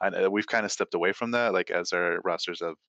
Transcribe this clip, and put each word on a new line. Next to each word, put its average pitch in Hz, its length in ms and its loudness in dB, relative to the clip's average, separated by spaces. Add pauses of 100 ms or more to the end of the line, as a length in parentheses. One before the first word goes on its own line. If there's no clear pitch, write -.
I 95 100 2
know 95 200 2
we've 104 160 0
kinda 107 220 0
stepped - 260 -2
away 90 180 2
from 117 200 -4
that, 120 200 2
like, 92 200 0
as 87 200 -2
our 87 280 0
rosters 87 400 -4
have 85 160 -4 (120)